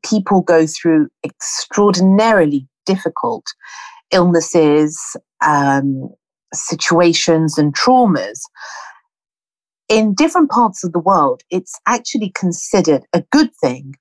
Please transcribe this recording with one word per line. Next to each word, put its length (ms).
people 360
go 260
through 420
extraordinarily 1400
difficult 580
illnesses, 880
um, 640
situations 1040
and 200
traumas, 640
in 260
different 360
parts 340
of 80
the 80
world, 500
it's 360
actually 440
considered 720
a 100
good 180
thing 400